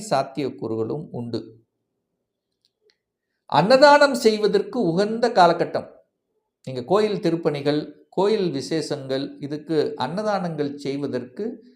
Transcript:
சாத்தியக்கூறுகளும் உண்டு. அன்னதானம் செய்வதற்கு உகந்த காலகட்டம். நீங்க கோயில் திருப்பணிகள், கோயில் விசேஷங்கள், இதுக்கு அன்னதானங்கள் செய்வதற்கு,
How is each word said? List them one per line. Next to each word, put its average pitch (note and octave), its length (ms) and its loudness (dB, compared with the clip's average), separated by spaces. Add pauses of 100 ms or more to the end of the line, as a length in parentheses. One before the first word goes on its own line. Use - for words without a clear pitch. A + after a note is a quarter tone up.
சாத்தியக்கூறுகளும் C3 1000 -4
உண்டு. A#2+ 280 -6 (2000)
அன்னதானம் C#4 680 6
செய்வதற்கு G#3+ 680 0
உகந்த G#3 480 0
காலகட்டம். F3 580 2 (760)
நீங்க B2+ 200 -8
கோயில் G3+ 360 2
திருப்பணிகள், D3+ 760 0 (160)
கோயில் G3 420 0
விசேஷங்கள், C#3 880 -4
இதுக்கு D3 580 -2
அன்னதானங்கள் E3+ 800 -4
செய்வதற்கு, C#3+ 880 -8 (120)